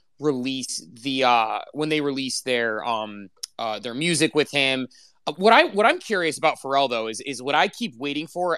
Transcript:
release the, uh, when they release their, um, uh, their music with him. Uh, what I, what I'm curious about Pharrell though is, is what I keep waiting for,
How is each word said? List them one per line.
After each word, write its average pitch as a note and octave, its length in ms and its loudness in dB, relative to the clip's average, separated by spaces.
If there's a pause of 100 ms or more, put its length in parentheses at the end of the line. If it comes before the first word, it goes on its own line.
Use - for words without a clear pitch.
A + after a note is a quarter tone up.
(200)
release C3 640 -4 (160)
the, C3 220 0
uh, A2 380 4 (120)
when D#3 160 -4
they D#3 100 0
release C3+ 420 -4
their, A#2 440 0
um, G#2+ 440 -6 (280)
uh, A2 220 -6
their A#2 160 -8
music D#3 400 0
with D3+ 160 2
him. C3+ 360 0 (380)
Uh, E3 120 -4
what G3+ 140 6
I, C4+ 120 8
what G#3 240 2
I'm E4+ 120 2
curious F3+ 380 -2
about D3+ 260 0
Pharrell C#3 260 2
though A2+ 180 -2
is, A2+ 140 -6
is B2 200 -8
what C#3 140 0
I F3+ 140 4
keep F#3 280 -8
waiting C#3+ 300 -6
for, F3 300 -2